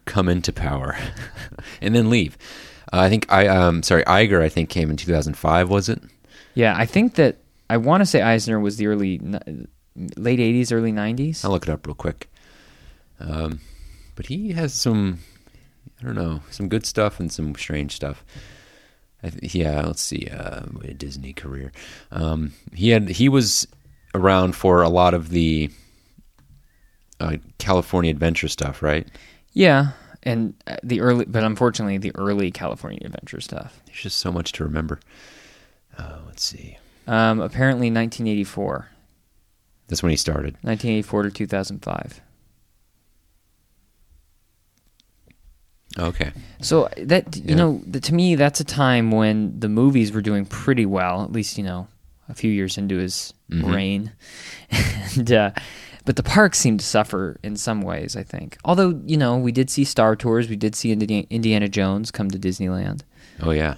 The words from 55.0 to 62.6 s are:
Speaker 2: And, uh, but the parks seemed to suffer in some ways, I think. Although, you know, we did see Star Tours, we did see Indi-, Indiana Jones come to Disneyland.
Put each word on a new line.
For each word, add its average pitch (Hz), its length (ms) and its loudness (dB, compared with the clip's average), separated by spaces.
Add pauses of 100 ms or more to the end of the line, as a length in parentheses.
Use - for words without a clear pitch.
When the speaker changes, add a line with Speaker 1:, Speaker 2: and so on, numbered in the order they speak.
Speaker 2:
And, 120 140 2
uh, 104 200 4 (560)
but 135 100 0
the - 80 0
parks 202 340 4
seemed 110 220 2
to - 60 -6
suffer 95 580 0
in 104 120 -8
some 107 260 -4
ways, 85 340 -6
I 95 80 -8
think. - 400 -12
Although, 180 420 2
you 156 100 0
know, 123 200 2
we 123 160 0
did 131 180 0
see 139 140 0
Star 110 320 4
Tours, 117 320 0
we 110 80 -6
did 107 180 -2
see - 160 -2
Indi-, 107 400 0
Indiana 110 380 2
Jones 101 420 -2
come 101 220 -4
to 95 60 -8
Disneyland. 95 640 -4 (380)